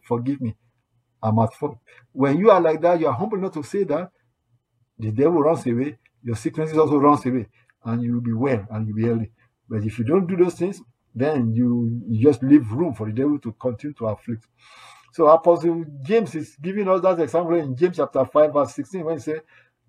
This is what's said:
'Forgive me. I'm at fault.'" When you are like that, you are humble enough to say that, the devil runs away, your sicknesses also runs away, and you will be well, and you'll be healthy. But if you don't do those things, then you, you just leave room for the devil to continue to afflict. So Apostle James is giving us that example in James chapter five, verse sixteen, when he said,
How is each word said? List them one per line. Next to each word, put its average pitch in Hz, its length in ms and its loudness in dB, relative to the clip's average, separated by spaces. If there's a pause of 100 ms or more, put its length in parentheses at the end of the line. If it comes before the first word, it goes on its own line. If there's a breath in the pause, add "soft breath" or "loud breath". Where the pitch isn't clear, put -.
'Forgive 123 380 -4
me. 117 160 -6 (680)
I'm 110 180 0
at 113 140 0
fault.'" - 260 -10 (340 soft breath)
When 139 240 0
you 208 120 4
are 190 120 8
like 156 180 2
that, 175 220 2
you 160 60 2
are 139 60 0
humble 202 240 -4
enough 185 180 -6
to 151 80 -8
say 196 200 -4
that, 165 280 -6 (840)
the 110 140 -6
devil 147 300 2
runs 156 260 0
away, 127 300 -2 (260)
your 117 140 -6
sicknesses 156 400 -4
also 151 200 4
runs 143 280 4
away, 123 240 -4 (340)
and 117 180 -4
you 120 120 -2
will 120 80 -2
be 120 100 -4
well, 113 400 -2
and 110 160 -6
you'll 104 80 -6
be 110 80 -2
healthy. 117 300 -2 (340)
But 110 160 -4
if 110 160 -6
you 117 60 -2
don't 170 220 0
do 185 100 -4
those 175 180 2
things, 190 260 -6 (320)
then 127 380 0
you, 120 560 -2
you 110 160 -2
just 143 180 4
leave 135 300 4
room 143 220 -2
for 107 140 -8
the 107 60 -6
devil 139 260 -2
to 117 120 -12
continue 127 440 -8
to 113 120 -8
afflict. 113 400 -10 (640 loud breath)
So 165 160 2
Apostle 165 580 4 (160)
James 180 340 -2
is 151 260 -10
giving 190 280 -4
us 185 120 2
that 180 180 2
example 165 360 0
in 143 200 -2
James 175 220 0
chapter - 280 0
five, 151 280 2
verse 139 220 0
sixteen, 175 300 -8
when 160 100 -4
he 143 60 -10
said, 156 200 -8 (480 soft breath)